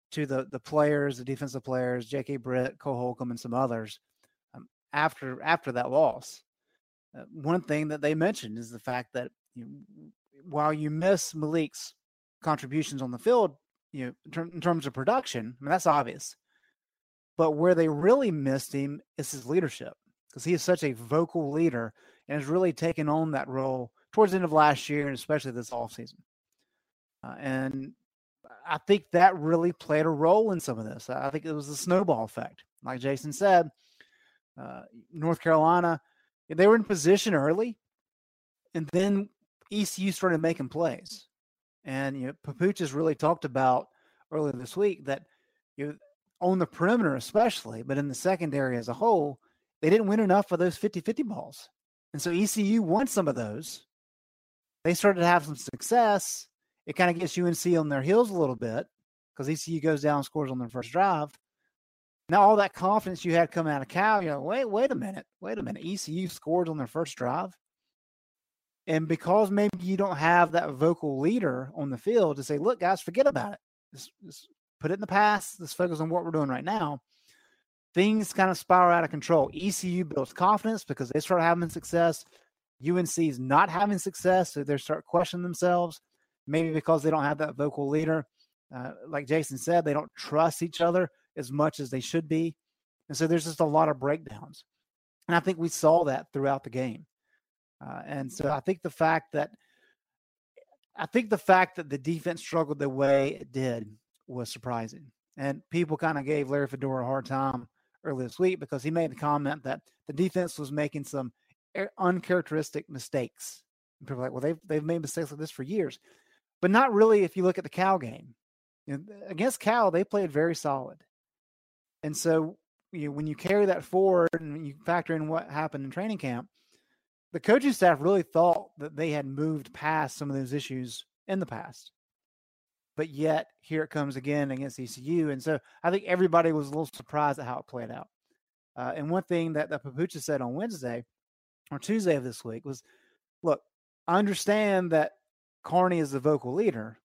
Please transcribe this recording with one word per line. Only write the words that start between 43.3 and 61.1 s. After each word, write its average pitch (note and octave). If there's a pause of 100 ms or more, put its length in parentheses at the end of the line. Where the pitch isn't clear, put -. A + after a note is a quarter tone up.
about B2+ (420)
earlier D3
this B2
week G3
that, C#3 (520)
you C#3+
know, D3+ (460)
on F#3
the F3
perimeter F#3+
especially, A#2
but C3+
in C#3+
the C3
secondary C#3+
as A2+
a A#2+
whole, E3 (420)
they D#3
didn't G#3
win A3
enough G3
of E3+
those F3+
fifty G3+
fifty A3
balls. G3+ (440)
And D3
so F3
E F#3
C G#3+
U A3
won G#3
some F3+
of C3+
those. A#2 (960)
They E3+
started F#3+
to E3+
have F3
some D3+
success. - (400)
It D3+
kinda F3+
gets E3+
U F3+
N F3
C F3
on D#3
their C#3
heels G#3
a F#3
little C#3
bit A2+ (480)
'cause C#3
E D#3+
C D#3+
U D#3
goes D3+
down D3
and C#3
scores D3
on B2+
their A#2+
first A#2+
drive. D#3+ (920)